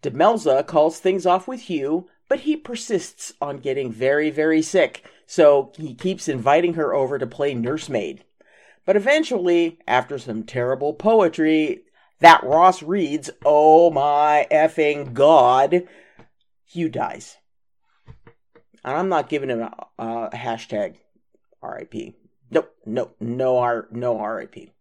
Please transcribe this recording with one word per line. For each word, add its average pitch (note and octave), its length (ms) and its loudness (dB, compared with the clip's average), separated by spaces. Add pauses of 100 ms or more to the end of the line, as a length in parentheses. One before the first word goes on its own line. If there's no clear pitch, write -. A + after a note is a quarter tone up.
Demelza D3 640 0
calls D#3+ 340 0
things F#3 260 -2
off F3+ 220 0
with B3+ 140 -12
Hugh, D#3 460 -6 (220)
but C4+ 120 -2
he D4+ 140 -4
persists - 840 -10
on C#3+ 160 -8
getting C3 340 -6
very, C#3 380 0
very D#3 320 0
sick, - 420 0 (220)
so D3 520 4
he D3+ 180 -12
keeps - 340 -6
inviting D3+ 460 2
her D3 180 -2
over C3+ 260 -2
to B2+ 80 -6
play C#3+ 260 -4
nursemaid. A#2+ 680 -6 (640)
But G3 100 0
eventually, F#3 920 0
after B2+ 320 -2
some A2 240 -10
terrible C3 500 -4
poetry D#3+ 880 0 (380)
that E3 240 8
Ross E3 400 2
reads, D3+ 480 -6 (120)
"Oh D#3 460 6
my D3 640 2
effing D3+ 600 0
God," C#3 760 4 (800)
Hugh E3+ 240 -6
dies. - 480 -10 (1500)
And C3 120 -8
I'm F#3 140 -4
not D3+ 200 -2
giving C3+ 200 -6
him A#2 140 -4
a, - 240 -16 (100)
a A2+ 380 -8
hashtag A2+ 640 -8 (680)
R - 160 -14
I - 60 -16
P. - 300 -16 (360)
Nope, - 200 -4 (140)
nope, A2+ 340 -8
no B2+ 380 -4
R, A#2+ 340 -4
no A#2 280 -6
R G#2+ 220 -8
I - 40 -16
P. - 360 -20